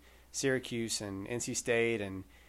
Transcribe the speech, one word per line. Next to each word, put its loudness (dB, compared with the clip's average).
Syracuse 0
and -6
N -2
C -4
State 4
and -4